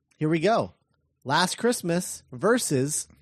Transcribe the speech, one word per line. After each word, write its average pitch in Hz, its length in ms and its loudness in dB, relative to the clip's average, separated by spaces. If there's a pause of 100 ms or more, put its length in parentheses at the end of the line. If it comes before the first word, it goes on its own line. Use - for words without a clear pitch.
(160)
here 151 120 -2
we 160 120 2
go. 170 320 2 (520)
Last 160 340 2
Christmas 180 640 -2 (100)
versus 147 760 0 (140)